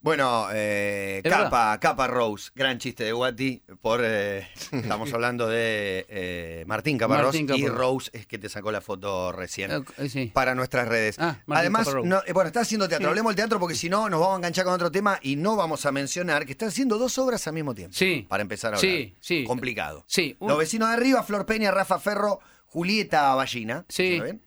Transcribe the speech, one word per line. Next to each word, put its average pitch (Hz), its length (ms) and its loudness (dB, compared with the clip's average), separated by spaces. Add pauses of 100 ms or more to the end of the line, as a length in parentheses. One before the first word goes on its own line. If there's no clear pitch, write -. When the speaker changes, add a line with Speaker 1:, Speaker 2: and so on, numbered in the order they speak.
Speaker 1:
Bueno, 131 520 2
eh, 101 640 -2
Speaker 2:
Es 98 60 -8
verdad. 165 200 4
Speaker 1:
Capa, 113 360 4
Capa 135 280 2
Rose, 117 480 0
gran 131 240 -2
chiste 120 240 -8
de 110 80 -2
Guati, 123 500 -2 (200)
por, 117 200 2
eh, 101 460 0 (120)
Speaker 2:
<laughs> - 120 -12
Speaker 1:
estamos 113 420 -4
hablando 120 340 0
de, 110 640 0
eh, 87 560 -8
Martín 110 320 -2
Caparrós 135 380 2
Speaker 2:
Martín 156 80 0 (120)
Speaker 1:
y 131 60 2
Speaker 2:
Caparrós. 131 160 -2
Speaker 1:
Rose 127 360 0
es 110 120 -14
que 113 140 -12
te 104 100 -12
sacó 104 220 -6
la 101 100 -2
foto 95 520 -4
recién 92 380 -6
Speaker 2:
Eh, 151 100 -2 (160)
eh, 139 120 -4
sí. 123 240 -4
Speaker 1:
para 127 220 4
nuestras 127 320 0
redes. 110 320 2
Speaker 2:
Ah, 156 260 -2
Martín 147 140 -4
Speaker 1:
Además, 190 260 4
Speaker 2:
Caparrós. 135 220 0
Speaker 1:
no, 190 180 4
eh, 180 80 -4
bueno, 175 140 4
está 190 140 0
haciendo 208 260 0
teatro, 156 180 0
Speaker 2:
Sí. 147 40 4
Speaker 1:
hablemos 214 220 2
del 196 40 0
teatro 214 240 0
porque 170 160 -2
si 165 120 -4
no 208 220 2
nos 170 100 2
vamos 190 160 4
a - 20 -2
enganchar 175 280 0
con 180 80 2
otro 175 160 2
tema 196 320 2
y 135 140 0
no 190 200 2
vamos 160 300 0
a 143 60 2
mencionar 147 560 -2
que 139 60 -8
están 226 160 -4
haciendo 226 280 0
dos 247 220 0
obras 254 280 0
al 151 60 -6
mismo 147 220 -4
tiempo. 92 200 -14
Speaker 2:
Sí. 170 320 2
Speaker 1:
Para 98 140 0
empezar 104 320 -4
a 104 40 -2
hablar. 185 140 2
Speaker 2:
Sí, 135 280 -4
sí. 160 240 -2
Speaker 1:
Complicado. 107 640 -4
Speaker 2:
Sí, 160 320 0
un 196 80 -6
Speaker 1:
Los 143 100 4
vecinos 220 300 0
de 226 80 2
arriba, 247 260 4
Flor 196 240 -2
Peña, 220 240 0
Rafa 190 300 2
Ferro, 208 400 0 (260)
Julieta 170 680 2
Ballina. 123 540 -2
Speaker 2:
Sí. 185 240 0
Speaker 1:
¿Está 165 100 -2
bien? 170 240 -8